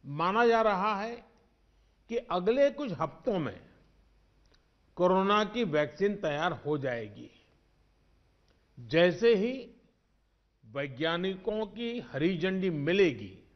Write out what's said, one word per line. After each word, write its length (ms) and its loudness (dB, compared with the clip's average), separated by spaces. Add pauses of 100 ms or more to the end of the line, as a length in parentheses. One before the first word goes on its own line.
माना 420 2
जा 140 4
रहा 340 2
है 280 -8 (840)
कि 80 -4
अगले 540 2
कुछ 280 -6
हफ्तों 400 -2
में 220 -6 (1300)
कोरोना 480 4
की 200 -4
वैक्सीन 520 0
तैयार 360 -2
हो 260 -4
जाएगी। 540 -8 (1500)
जैसे 560 4
ही 360 -2 (1000)
वैज्ञानिकों 920 -4
की 340 -8
हरी 380 -2
झंडी 320 -2
मिलेगी। 880 0